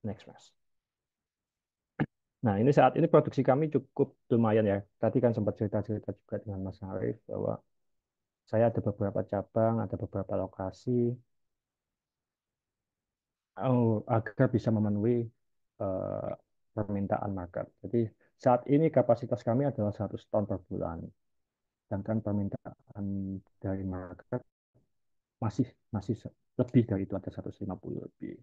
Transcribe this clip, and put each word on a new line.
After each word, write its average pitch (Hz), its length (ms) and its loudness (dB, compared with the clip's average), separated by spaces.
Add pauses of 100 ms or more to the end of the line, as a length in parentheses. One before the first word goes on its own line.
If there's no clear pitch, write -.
Next, 98 240 -8
Mas. - 240 -20 (1900)
Nah, 101 160 4
ini 135 80 6
saat 139 240 6
ini 160 160 2
produksi - 320 4
kami 135 320 2
cukup - 400 0 (160)
lumayan 113 320 4
ya. 101 160 4 (240)
Tadi 113 160 2
kan 120 160 4
sempat 104 240 -2
cerita-cerita 104 560 -4
juga - 240 -10
dengan 95 320 -8
Mas 98 80 -16
Arif 104 480 -6
bahwa 50 320 -4 (880)
saya 113 240 4
ada 113 80 -4
beberapa 98 480 -2
cabang, 113 560 0
ada 92 160 -6
beberapa 98 400 -4
lokasi, 120 720 -2 (2500)
oh, 117 400 2
agar 120 400 2
bisa 120 240 2
memenuhi, 107 560 0 (560)
eh, 92 480 -6 (400)
permintaan 101 640 -2
market. 90 320 -8 (160)
Jadi 113 240 0 (320)
saat 123 320 4
ini 156 240 4
kapasitas 120 480 2
kami 127 240 2
adalah 104 240 0
seratus - 400 -6
ton 104 160 0
per 92 240 -4
bulan. 87 320 -6 (800)
Sedangkan 110 400 -4
permintaan 101 840 -6 (520)
dari 95 240 -4
market 92 560 -8 (1040)
masih, 120 240 0 (240)
masih 110 240 -4
se-, - 220 -14 (240)
lebih 123 260 4
dari 98 240 -2
itu, 101 80 -8
ada - 80 -8
seratus - 320 -12
lima 95 160 -6
puluh - 320 -10
lebih. - 360 -14